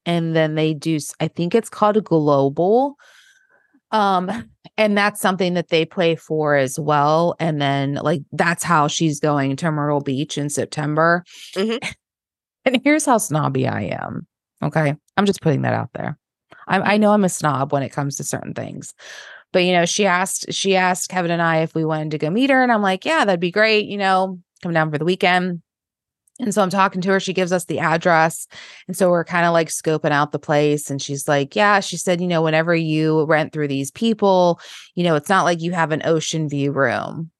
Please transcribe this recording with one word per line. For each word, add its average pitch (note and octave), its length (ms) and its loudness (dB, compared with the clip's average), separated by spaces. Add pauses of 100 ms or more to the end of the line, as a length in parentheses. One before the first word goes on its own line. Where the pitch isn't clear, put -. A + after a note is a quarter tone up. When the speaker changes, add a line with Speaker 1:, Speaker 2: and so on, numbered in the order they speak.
Speaker 1:
And E3 300 0
then D#3 200 2
they D#3 180 2
do, D#3 240 -2
s-, - 220 -8
I D#3+ 80 -2
think G3 280 -4
it's A3+ 140 0
called G#3 340 2
Global. D#3+ 920 2 (960)
Um, G3+ 600 0 (260)
and G#3 200 2
that's G#3 220 0
something F#3 360 0
that E3+ 140 -2
they E3 160 4
play E3 300 0
for D3+ 400 -2
as C3 240 0
well. D3+ 600 2
And D#3 200 -2
then, C#3 360 0
like, D3+ 260 -2 (100)
that's E3 320 -2
how D#3 240 4
she's D3 320 -2
going C#3 380 0
to E3 140 -2
Myrtle D3 300 -2
Beach C#3+ 360 -4
in D3 120 -4
September. D3+ 760 0 (320)
Speaker 2:
Mm-hmm. A3 220 -2 (140)
Speaker 1:
<laughs> - 40 -16 (720)
And B3+ 180 0
here's D4+ 220 2
how B3+ 120 4
snobby C#3 500 0
I G#2+ 160 -4
am. - 440 -8 (340)
Okay. D3+ 320 0 (220)
I'm G3+ 100 2
just G3 160 0
putting C3+ 200 2
that B2 120 0
out A2+ 200 -4
there. - 260 -8 (480)
I, F#3+ 140 0
I G#3 160 2
Speaker 2:
Mm. - 20 2
Speaker 1:
know G#3 140 4
I'm G#3 100 2
a F3+ 60 2
snob C#3+ 420 -2
when C#3 120 0
it B2 60 -6
comes C#3 280 -6
to C#3 80 -10
certain - 280 -8
things. - 400 -12 (600)
But, F#3 100 4
you F3+ 80 2
know, F3 140 4
she - 200 0
asked, F3+ 480 -2
she F#3+ 220 0
asked F#3 340 0
Kevin F3+ 220 -2
and E3+ 100 0
I E3 200 2
if D#3+ 120 -4
we D#3+ 120 -2
wanted D#3 260 -4
to D#3 60 -4
go D#3 120 -4
meet B3+ 200 0
her. C4 120 4
And B3 100 2
I'm G#3+ 100 2
like, F#3+ 240 -2
"Yeah, D#4 200 0
that'd F#3 140 2
be F3 100 -2
great. G#3+ 380 2
You G3+ 100 -8
know, F#3+ 420 0 (220)
come F3 120 -4
down D#3 180 2
for D3 60 -2
the D3+ 80 -4
weekend." F3+ 560 0 (800)
And G3+ 120 -4
so G#3+ 80 2
I'm F#3 80 2
talking F#3+ 320 0
to F#3+ 100 -2
her. F#3+ 100 4
She F#3 120 -4
gives F3+ 200 -2
us F3 120 0
the C#3 140 -6
address. E3 640 2 (420)
And F#3 80 -10
so F#3 140 2
we're E3+ 140 2
kinda, E3+ 280 0
like, E3 180 2
scoping D#3 420 -2
out D3 220 0
the D3+ 40 -2
place. D3 540 0
And C#3 100 -6
she's C#3 280 -8
like, C#3+ 260 0
"Yeah," G#3 240 4
she F#3+ 180 -6
said, F3+ 240 -2
"you F3+ 60 -4
know, E3 140 0
whenever D#3+ 340 2
you D#3 500 2
rent D#3 280 0
through D3 160 -4
these C3+ 200 -4
people, G3 680 2 (360)
you F3 100 -2
know, E3 100 2
it's D3 140 -2
not F#3+ 160 2
like E3+ 160 0
you F3 100 -4
have E3 220 -2
an D3 120 -2
ocean D#3+ 440 -2
view C#3+ 240 -2
room." C3+ 680 -4